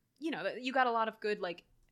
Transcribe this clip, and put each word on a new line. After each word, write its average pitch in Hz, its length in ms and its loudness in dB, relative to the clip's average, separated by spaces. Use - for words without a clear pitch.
you 311 120 -2
know, 170 120 -4
that 196 180 -2
you 254 120 -2
got 262 140 4
a 240 40 2
lot 226 160 2
of 220 140 -6
good, 208 180 0
like, 175 240 -6